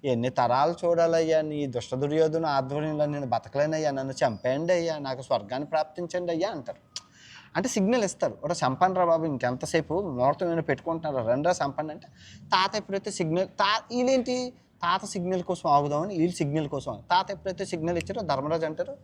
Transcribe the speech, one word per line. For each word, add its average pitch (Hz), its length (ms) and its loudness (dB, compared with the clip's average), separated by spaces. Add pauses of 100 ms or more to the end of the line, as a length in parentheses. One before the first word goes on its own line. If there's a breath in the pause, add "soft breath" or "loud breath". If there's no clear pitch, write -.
ఎన్ని 123 240 0
తరాలు 131 460 2 (100)
చూడాలయ్యా, 165 560 2
నీ 151 260 -4
దుష్ట 123 280 -6
దుర్యోధన 156 500 0
ఆధ్వర్యంలో 147 600 -2
నేను 143 200 -4
బతకలేనయ్యా, 143 640 -2
నన్ను 135 220 -6
చంపేయండి 135 600 0
అయ్యా, 165 240 0
నాకు 135 240 0
స్వర్గాన్ని 127 460 -2
ప్రాప్తించండి 170 640 -2
అయ్యా" 170 180 0
అంటారు. - 420 -12 (640 loud breath)
అంటే 190 140 -2
సిగ్నల్ 220 340 2
ఇస్తారు, 160 400 -2
"ఒరే 160 120 -2 (120)
చంపండి 180 320 2
రా 180 60 4
బాబు, 165 200 2
ఇంకెంతసేపు 135 760 -4
ముహూర్తం 143 440 -2
ఏమైనా 165 160 -2
పెట్టుకుంటున్నారా, 151 640 -2
రండి 139 220 2
రా 180 60 2 (100)
చంపండి" 151 280 -6
అంటే - 140 -18 (360 loud breath)
తాత 196 320 4
ఎప్పుడైతే 196 360 -4
సిగ్నల్, 180 360 0
తా-, 214 480 4
వీళ్ళేంటి 247 580 2 (300 soft breath)
తాత 180 220 2
సిగ్నల్ 180 380 -2
కోసం 175 260 -2
ఆగుదామని 143 480 4
వీళ్ళు 175 200 2
సిగ్నల్ 151 300 0
కోసం 135 240 -6
ఆగు-, 101 100 -10
తాత 185 300 2
ఎప్పుడైతే 190 340 -6
సిగ్నల్ 170 320 -2
ఇచ్చారో 196 240 -4
ధర్మరాజు 156 440 0
అంటారు 160 380 -6